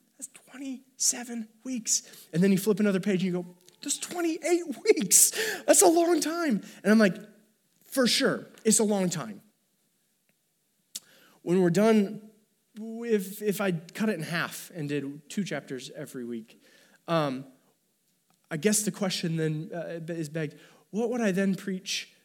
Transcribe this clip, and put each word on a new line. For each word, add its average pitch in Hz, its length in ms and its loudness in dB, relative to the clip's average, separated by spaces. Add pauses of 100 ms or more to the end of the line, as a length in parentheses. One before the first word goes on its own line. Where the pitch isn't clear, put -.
(160)
that's - 120 -14 (220)
twenty-seven 247 1000 -6 (160)
weeks." 254 380 -4 (300)
And 165 100 2
then 196 100 6
you 185 60 4
flip 202 200 2
another 202 220 2
page 190 240 0
and 180 100 -2
you 180 80 -4
go, 175 40 -14 (360)
"That's 285 160 -4
twenty-eight 339 640 -2 (220)
weeks. - 480 4 (340)
That's 311 160 8
a 381 60 8
long 339 320 4
time." 302 420 -2 (220)
And 202 80 6
I'm 220 60 8
like, 202 180 6 (720)
"For 254 200 2
sure, 175 400 0 (180)
it's 220 140 4
a 220 60 4
long 196 260 2
time." 113 300 -8 (2000)
When 180 180 2
we're 175 100 4
done, 208 500 4 (560)
if, 220 680 -4
if 208 180 -2
I 196 120 -2
cut 185 360 -4
it 208 60 0
in 160 80 -8
half 151 540 -6
and 147 120 -6
did 143 400 -6
two 208 140 -4
chapters 143 540 -10
every 135 280 -12
week, 117 380 -12 (460)
um, 143 380 -2 (1000)
I 160 100 -6
guess 208 240 0
the 208 100 -4
question 175 440 -4
then, 156 380 -2
uh, 170 380 -10
is 165 160 -6
begged, 151 260 -6 (360)
what 214 200 -2
would 247 100 -2
I 208 120 2
then 196 240 0
preach, - 560 -8 (120)